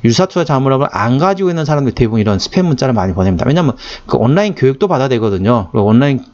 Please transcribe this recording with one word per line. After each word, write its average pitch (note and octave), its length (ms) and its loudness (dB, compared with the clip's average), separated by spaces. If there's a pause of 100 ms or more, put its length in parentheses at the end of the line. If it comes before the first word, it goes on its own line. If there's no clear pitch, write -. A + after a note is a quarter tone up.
유사투자 F3 380 2
자문업을 C3+ 480 0
안 A#2 260 0
가지고 F#3 320 0
있는 E3 160 -2
사람들 C#3+ 280 0
대부분 A2+ 260 0
이런 G2+ 180 0
스팸 - 240 -2
문자를 C#3+ 320 0
많이 F#2+ 220 0
보냅니다. F#2 320 0
왜냐면 D3 280 0 (300)
그 - 120 -4
온라인 E3 360 2
교육도 C3+ 340 0
받아야 C#3 200 0
되거든요. G#2+ 640 0
그리고 G#2 160 2
온라인 C3 360 2 (100)